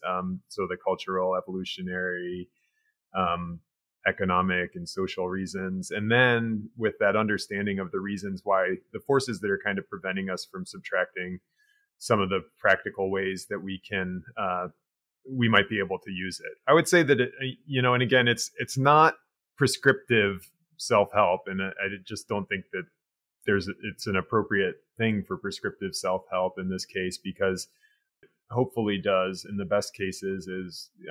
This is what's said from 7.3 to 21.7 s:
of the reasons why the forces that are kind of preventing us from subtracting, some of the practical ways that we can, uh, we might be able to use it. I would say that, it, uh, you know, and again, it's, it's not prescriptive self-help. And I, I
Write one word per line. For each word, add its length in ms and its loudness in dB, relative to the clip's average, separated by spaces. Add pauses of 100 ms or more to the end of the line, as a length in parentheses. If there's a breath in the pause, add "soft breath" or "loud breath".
of 140 -6
the 80 -4
reasons 440 -6
why 340 2 (160)
the 60 -10
forces 420 0
that 100 0
are 120 0
kind 140 -2
of 100 -8
preventing 400 -6
us 240 -4
from 140 -10
subtracting, 720 -4 (640)
some 200 2
of 100 2
the 100 2 (180)
practical 540 2
ways 400 -2
that 100 -6
we 260 -8
can, 360 -4 (160)
uh, 300 -4 (600)
we 180 2
might 220 4
be 80 -4
able 220 -2
to 100 -16
use 340 -8
it. 80 -10 (160)
I 60 6
would 140 6
say 160 6
that, 180 4
it, 80 0 (100)
uh, 60 -6 (220)
you 160 0
know, 100 6
and 80 4
again, 260 4
it's, 300 0
it's 180 -6
not 380 6 (420)
prescriptive 920 2 (280)
self-help. 680 4
And 160 -4
I, 60 -2
I 200 -4 (160)